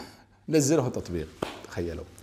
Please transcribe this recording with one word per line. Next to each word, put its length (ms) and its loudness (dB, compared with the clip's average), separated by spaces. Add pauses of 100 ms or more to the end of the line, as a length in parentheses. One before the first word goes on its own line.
(200)
<laughs> 300 -16
نزلوا 380 6
التطبيق، 400 -4 (360)
تخيلوا. 400 -6 (200)